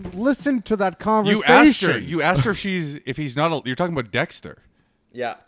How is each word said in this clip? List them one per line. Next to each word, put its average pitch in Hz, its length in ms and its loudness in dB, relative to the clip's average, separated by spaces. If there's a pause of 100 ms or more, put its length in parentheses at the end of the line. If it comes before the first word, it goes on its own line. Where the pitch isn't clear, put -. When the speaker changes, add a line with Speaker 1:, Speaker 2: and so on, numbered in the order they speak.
(140)
Speaker 1:
listen 247 500 -2
to 214 140 -4
that 190 260 -2
Speaker 2:
You 214 400 2
asked 220 380 6
her. 185 60 0
Speaker 1:
conversation. 127 200 -2
Speaker 2:
You 156 140 -4
asked 151 240 2
her 226 60 0
if 180 60 -2
she's, 170 380 -4 (100)
if 131 120 -8
he's 143 180 -6
not 156 160 0
a, 147 140 -4
you're 127 100 -4
talking 175 180 -4
about 120 180 -6
Dexter. - 480 -8 (520)
Speaker 3:
Yeah. 117 240 -8 (120)